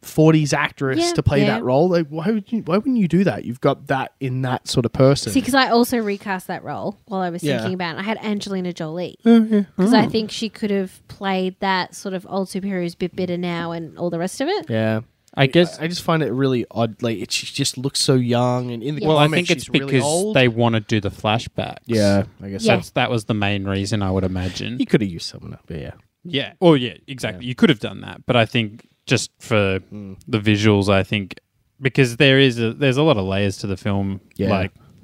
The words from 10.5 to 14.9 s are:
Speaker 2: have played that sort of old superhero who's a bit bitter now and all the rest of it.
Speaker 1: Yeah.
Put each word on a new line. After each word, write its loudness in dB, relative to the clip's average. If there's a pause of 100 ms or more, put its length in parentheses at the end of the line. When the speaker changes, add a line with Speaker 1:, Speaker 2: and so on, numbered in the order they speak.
Speaker 2:
have -4
played -4
that -2
sort -8
of -10
old -4
superhero -6
who's -6
a -20
bit -6
bitter -4
now -4
and -10
all -2
the 0
rest -4
of -2
it. -4
Speaker 1:
Yeah. 0 (360)